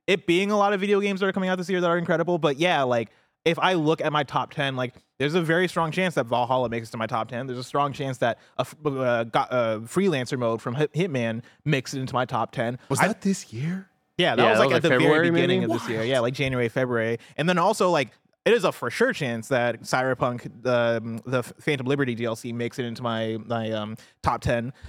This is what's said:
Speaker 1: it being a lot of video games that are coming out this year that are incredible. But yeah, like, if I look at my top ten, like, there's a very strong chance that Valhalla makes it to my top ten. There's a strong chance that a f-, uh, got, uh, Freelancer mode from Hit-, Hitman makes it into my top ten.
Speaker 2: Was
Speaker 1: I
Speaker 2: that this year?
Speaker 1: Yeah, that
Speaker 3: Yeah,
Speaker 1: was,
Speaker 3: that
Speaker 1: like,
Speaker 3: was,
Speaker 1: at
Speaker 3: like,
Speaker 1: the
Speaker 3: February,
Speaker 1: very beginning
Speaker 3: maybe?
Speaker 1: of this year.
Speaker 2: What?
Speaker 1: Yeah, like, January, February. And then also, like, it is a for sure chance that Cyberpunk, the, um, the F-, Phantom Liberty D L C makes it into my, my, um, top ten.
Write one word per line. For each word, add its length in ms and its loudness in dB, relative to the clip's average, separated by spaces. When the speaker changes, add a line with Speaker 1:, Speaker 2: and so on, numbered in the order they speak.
Speaker 1:
it 220 0
being 240 2
a 60 2
lot 160 4
of 80 -2
video 180 2
games 220 -2
that 60 2
are 60 0
coming 140 -2
out 100 0
this 120 -6
year 100 0
that 80 2
are 100 2
incredible. 400 0
But 200 0
yeah, 260 2
like, 260 0
if 120 2
I 180 4
look 260 2
at 100 0
my 120 0
top 300 -4
ten, 220 -2
like, 180 -4
there's 140 0
a 80 2
very 260 2
strong 240 -2
chance 240 -2
that 120 0
Valhalla 420 2
makes 200 -6
it 20 -16
to 60 -10
my 100 -2
top 220 -4
ten. 180 -8
There's 100 -8
a 60 -8
strong 300 -2
chance 260 -6
that 180 2
a 40 -2
f-, 140 -8
uh, 380 0
got, 280 0
uh, 340 0
Freelancer 520 0
mode 240 -2
from 140 -6
Hit-, 180 -2
Hitman 480 -2
makes 300 0
it 60 -4
into 120 -6
my 120 0
top 260 -4
ten. 260 -4
Speaker 2:
Was 100 0
Speaker 1:
I 80 2
Speaker 2:
that 140 -6
this 300 -4
year? 360 -6
Speaker 1:
Yeah, 180 2
that 80 6
Speaker 3:
Yeah, 80 6
Speaker 1:
was, 80 6
Speaker 3:
that 60 6
Speaker 1:
like, 20 4
Speaker 3:
was, 40 2
Speaker 1:
at 20 4
Speaker 3:
like, 100 4
Speaker 1:
the 60 4
Speaker 3:
February, 260 6
Speaker 1:
very 160 4
beginning 300 2
Speaker 3:
maybe? 120 0
Speaker 1:
of 60 -2
this 100 -8
year. 100 -2
Speaker 2:
What? 80 -2
Speaker 1:
Yeah, 120 2
like, 160 0
January, 340 0
February. 480 0
And 120 0
then 80 2
also, 320 2
like, 200 2
it 80 6
is 100 4
a 80 4
for 200 -6
sure 200 0
chance 360 -6
that 340 0
Cyberpunk, 680 -2
the, 400 2
um, 240 -8
the 140 -2
F-, 200 -8
Phantom 280 -2
Liberty 260 0
D 120 -4
L 100 -4
C 180 -10
makes 240 -4
it 80 -4
into 160 -8
my, 440 -4
my, 260 -4
um, 260 -6
top 200 0
ten. 300 -4